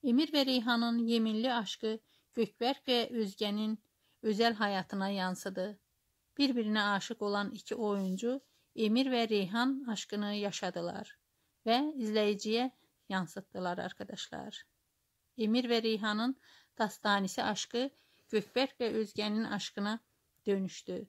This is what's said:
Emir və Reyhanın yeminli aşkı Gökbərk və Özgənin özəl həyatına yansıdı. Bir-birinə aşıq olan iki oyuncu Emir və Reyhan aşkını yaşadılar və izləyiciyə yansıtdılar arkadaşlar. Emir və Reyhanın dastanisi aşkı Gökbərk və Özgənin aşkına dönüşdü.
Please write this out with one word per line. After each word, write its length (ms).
Emir 280
və 140
Reyhanın 600
yeminli 460
aşkı 400
Gökbərk 520
və 100
Özgənin 680
özəl 360
həyatına 520
yansıdı. 580
Bir-birinə 460
aşıq 280
olan 280
iki 240
oyuncu 640
Emir 300
və 220
Reyhan 440
aşkını 460
yaşadılar 760
və 120
izləyiciyə 760
yansıtdılar 680
arkadaşlar. 880
Emir 300
və 140
Reyhanın 540
dastanisi 640
aşkı 400
Gökbərk 460
və 100
Özgənin 440
aşkına 540
dönüşdü. 520